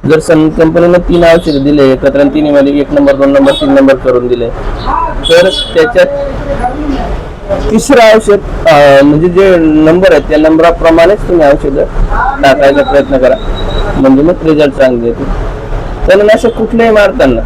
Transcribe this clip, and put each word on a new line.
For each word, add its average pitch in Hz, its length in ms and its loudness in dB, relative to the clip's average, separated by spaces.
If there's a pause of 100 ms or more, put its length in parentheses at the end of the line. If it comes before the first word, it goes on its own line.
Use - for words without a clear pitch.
जर 156 140 2
सं-, 156 300 0
कंपनीने 170 480 2
तीन 170 260 0
औषधं 156 400 0
दिले 143 280 2
एकत्र 135 280 -2
आणि 143 140 2
तिन्हीमध्ये 143 460 0
एक 139 120 -4
नंबर, 143 200 2
दोन 139 200 0
नंबर, 139 200 2
तीन 139 220 -2
नंबर 135 200 4
करून 123 320 -2
दिले, 120 240 -4 (800)
तर 175 180 4
त्याच्यात - 580 0 (1600)
तिसरं 220 460 4
औषध, 202 520 0
अं, 143 360 4
म्हणजे 151 240 2
जे 185 280 2
नंबर 160 560 2
आहेत 143 100 2
त्या 151 160 -2
नंबरप्रमाणेच 165 800 2
तुम्ही 165 280 0
औषधं 143 380 0 (580)
टाकायचा 143 400 2
प्रयत्न 135 360 0
करा, 127 160 2 (600)
म्हणजे 135 260 2
मग 175 120 0 (100)
रिझल्ट 151 300 0
चांगले 127 320 -2
येतील. 120 180 -4 (840)
तणनाशक 208 400 2
कुठलंही 226 420 -2
मारताना 156 560 0